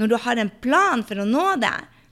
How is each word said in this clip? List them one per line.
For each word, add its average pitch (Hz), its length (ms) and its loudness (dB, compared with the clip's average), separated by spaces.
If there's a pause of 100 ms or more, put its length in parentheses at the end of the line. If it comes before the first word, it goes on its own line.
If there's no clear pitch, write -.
når 220 140 2
du - 100 4
har 240 160 0
en 208 220 -4
plan 294 420 2
for 202 160 -8
å 202 80 -2
nå 311 220 0 (100)
det, 214 140 0 (380)